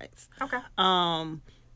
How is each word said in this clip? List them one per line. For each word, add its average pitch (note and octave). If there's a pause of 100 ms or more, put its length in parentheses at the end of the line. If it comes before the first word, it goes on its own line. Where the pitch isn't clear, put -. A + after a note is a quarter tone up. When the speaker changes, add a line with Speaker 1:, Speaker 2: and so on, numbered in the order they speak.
Speaker 1:
rights. - (140)
Speaker 2:
Okay. C4 (180)
Speaker 1:
Um, E3+ (360)